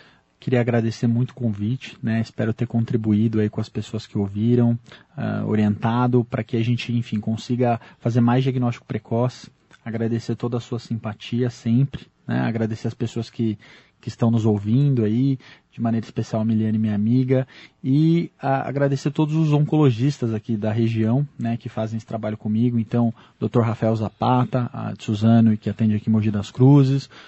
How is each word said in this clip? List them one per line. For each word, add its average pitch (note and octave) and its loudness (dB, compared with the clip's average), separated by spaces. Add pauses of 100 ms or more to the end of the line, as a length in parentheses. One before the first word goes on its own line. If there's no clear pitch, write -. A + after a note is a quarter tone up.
(400)
Queria A#2+ 2
agradecer A#2 0
muito A#2 0
o - -20
convite, A2 -4
né? A2+ 0
Espero A2 -4
ter A#2 -4
contribuído A2 0
aí G#2+ 0
com - -8
as A2 -6
pessoas - -10
que - -8
ouviram, A#2 2 (360)
ah, G#2 -6
orientado, A2+ 2
pra - -6
que - -6
a A2+ 0
gente, A#2+ -2
enfim, A#2 -4
consiga A#2 -2 (200)
fazer A#2+ 0
mais B2 4
diagnóstico B2+ -2
precoce. - -4 (340)
Agradecer A2+ -4
toda A#2+ -4
a A#2 -4
sua A#2 -8
simpatia A#2 -6
sempre, B2 -2 (200)
né? B2 -2
Agradecer A2+ -2
as A2 -8
pessoas A2+ -6
que, A2 -4 (420)
que - -12
estão A2+ 0
nos A2+ 2
ouvindo A2+ 2
aí, B2+ 0 (340)
de - -12
maneira A2+ 0
especial A2 -4
a - 0
Miliane, A2 0
minha A2 0
amiga, B2+ 2 (340)
e, D#3+ 2 (100)
ah, C3+ -2
agradecer C#3 0
todos D3+ -2
os D#3+ 2
oncologistas C#3+ 2
aqui G#2+ -4
da G#2+ -2
região, A2+ 0 (100)
né, A#2 -6
que A#2+ -10
fazem A2 -6
esse A2 -10
trabalho A2 -6
comigo. A#2 0
Então, A#2 0 (280)
doutor A2 2
Rafael A2+ 0
Zapata, A#2+ 0
ah, A2 -8
de - -18
Suzano, A2+ 4
e - -6
que G#2+ -6
atende G#2+ 0
aqui G#2 -4
em - 2
Mogi A2 2
das G2+ -4
Cruzes, C3+ 4 (180)